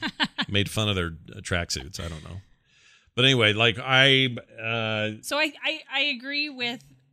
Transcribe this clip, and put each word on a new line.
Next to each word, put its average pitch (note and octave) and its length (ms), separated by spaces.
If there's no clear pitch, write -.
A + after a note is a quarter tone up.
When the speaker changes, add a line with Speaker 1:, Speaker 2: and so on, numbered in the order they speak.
Speaker 1:
<laughs> - 360
Speaker 2:
Made G2+ 220
fun A2 180
of G2+ 80
their, E2+ 180
uh, - 60
tracksuits. E2+ 580
I F2+ 100
don't D#2 160
know. E2+ 120
But B2 100
anyway, A#2+ 280
like, A2+ 300
I, C3 540
uh, A2 600
Speaker 1:
So - 160
I, D#4 140
I, D4+ 160
I C4+ 80
agree C#4+ 340
with, A#3+ 320